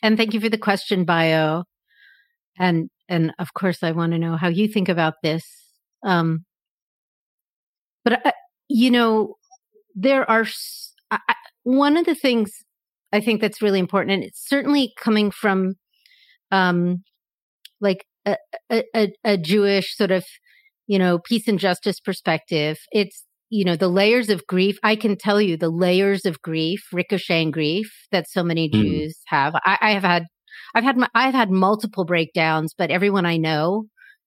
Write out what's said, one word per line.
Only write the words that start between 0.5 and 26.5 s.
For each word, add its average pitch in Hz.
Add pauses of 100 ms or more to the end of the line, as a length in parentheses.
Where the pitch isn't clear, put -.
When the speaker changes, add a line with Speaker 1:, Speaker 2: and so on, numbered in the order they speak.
Speaker 1:
question, 196
Bio. 160 (960)
And, 180 (220)
and 165
of 180
course, 180
I 165
wanna 165
know 165
how 175
you 196
think 208
about 165
this. 165 (580)
Um, 170 (1600)
but, 233
uh, - (360)
you 247
know, 226 (600)
there 262
are, 226
s-, - (160)
I, 208 (100)
I, 240 (280)
one 277
of 339
the 339
things 233 (600)
I 208
think 214
that's 208
really 196
important, 190
and 180
it's -
certainly 277
coming 214
from, 190 (760)
um, 180 (760)
like, 196 (180)
a, 202 (340)
a, 226 (100)
a, 214 (160)
a 208
Jewish 196
sort 196
of, 185 (640)
you 202
know, 180
peace 226
and 202
justice 185
perspective. 156 (120)
It's, 202 (260)
you 202
know, 175
the 180
layers 214
of 185
grief. 190
I 214
can 214
tell 208
you 180
the 165
layers 185
of 160
grief, 160 (120)